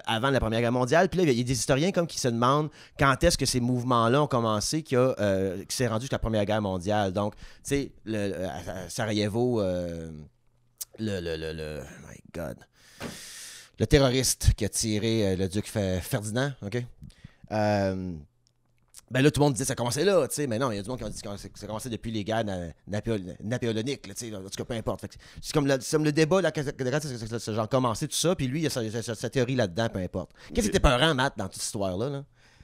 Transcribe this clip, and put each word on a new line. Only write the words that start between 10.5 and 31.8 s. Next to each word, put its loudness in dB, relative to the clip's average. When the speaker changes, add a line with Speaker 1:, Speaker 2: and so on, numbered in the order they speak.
Speaker 1:
le, -4
le, -4
le, -6
le, -8
my -16
God, -8
le 0
terroriste 4
qui 0
a 0
tiré, 2
euh, 2
le 0
duc -4
Fe-, 0
Ferdinand, -2
OK ? -4
Euh, 2
ben 0
là, 8
tout 0
le 6
monde 4
disait 0
ça 0
commençait -2
là, 4
tu -8
sais, -2
mais -2
non, 2
il -2
y -4
a -4
du -10
monde -6
qui -10
a -8
dit -10
que -12
ça -12
commençait -8
depuis -6
les -4
guerres 0
na-, -6
napéol-, -4
napoléoniques, -4
là, -14
tu -10
sais, -10
en -10
tout -12
cas, -8
peu -8
importe. -4
Fait -10
que -20
c'est -8
comme 2
le, 4
c'est -2
comme 2
le 4
débat, 4
là, 2
que, -4
que, -4
que, -8
que, -4
que, -6
que, -4
genre -2
commencé, 0
tout -4
ça, 2
puis -2
lui, -2
il 0
y 2
a -2
sa, -4
sa, -4
sa, -6
sa -6
théorie 2
là-dedans, 2
peu -4
importe. -4
Qu'est-ce 2
qui 0
Speaker 2:
Ok. 4
Speaker 1:
était 4
peurant, 6
Matt, 0
dans -4
toute -10
cette -8
histoire-là, -2